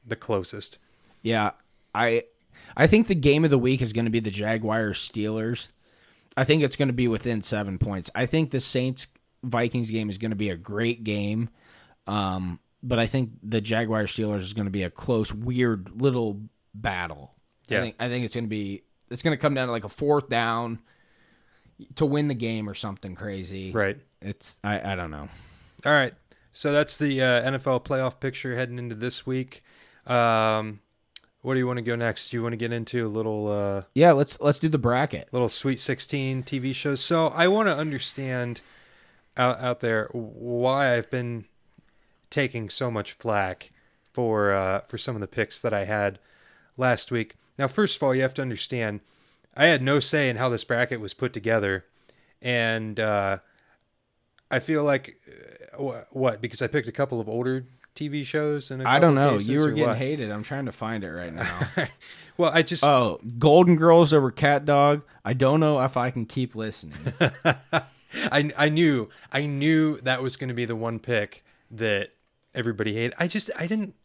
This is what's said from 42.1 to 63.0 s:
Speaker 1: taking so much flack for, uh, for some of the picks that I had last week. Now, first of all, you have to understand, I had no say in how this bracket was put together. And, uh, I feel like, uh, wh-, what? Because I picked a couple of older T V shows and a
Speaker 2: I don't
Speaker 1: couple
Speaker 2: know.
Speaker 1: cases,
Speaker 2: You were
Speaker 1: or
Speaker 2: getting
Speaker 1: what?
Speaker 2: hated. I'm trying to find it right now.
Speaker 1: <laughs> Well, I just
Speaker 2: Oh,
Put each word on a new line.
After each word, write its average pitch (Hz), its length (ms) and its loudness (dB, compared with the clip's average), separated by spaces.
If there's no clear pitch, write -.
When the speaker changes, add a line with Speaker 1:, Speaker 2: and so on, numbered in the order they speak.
Speaker 1:
taking 123 400 -4
so 127 180 -4
much 110 220 -6
flack 101 600 -2
for, 110 400 2
uh, 95 360 0
for 117 100 -12
some 123 180 -6
of 104 60 -6
the 95 60 -6
picks - 320 -4
that 113 160 -2
I 98 100 -2
had 101 320 -2
last 127 360 0
week. 117 240 -4
Now, 135 120 -2
first 202 300 0
of - 60 -6
all, 135 120 2
you 131 80 2
have 131 100 0
to 143 80 -6
understand, 113 600 -4
I 143 100 4
had 151 180 4
no 139 160 4
say 143 300 2
in 117 80 -2
how 127 120 0
this 117 140 -2
bracket 120 360 0
was 104 140 -8
put - 200 -4
together. 101 520 0
And, 113 580 -2
uh, 101 380 0
I 131 100 -2
feel 151 240 -2
like, 139 360 -2
uh, - 60 -
wh-, 120 320 -10
what? 123 260 0
Because 123 220 -4
I 120 40 -2
picked 139 200 -2
a 117 40 -8
couple 131 300 -2
of 104 80 -8
older 123 360 -2
T 151 140 -8
V 147 160 -6
shows 147 480 -2
and 131 100 -8
a 131 80 0
Speaker 2:
I 160 100 6
don't 165 160 8
Speaker 1:
couple 139 180 6
Speaker 2:
know. 110 40 2
Speaker 1:
cases, 101 120 -2
Speaker 2:
You 139 100 2
were 151 80 4
Speaker 1:
or - 40 2
Speaker 2:
getting - 180 2
Speaker 1:
what? 110 80 0
Speaker 2:
hated. 131 340 -4
I'm 104 120 -6
trying 139 220 -6
to 113 60 -6
find 110 320 -6
it 87 80 -8
right 85 220 -10
now. 85 260 -6
Speaker 1:
<laughs> 160 120 -2
Well, 165 160 4
I 170 100 6
just 165 200 -2
Speaker 2:
Oh, 127 360 4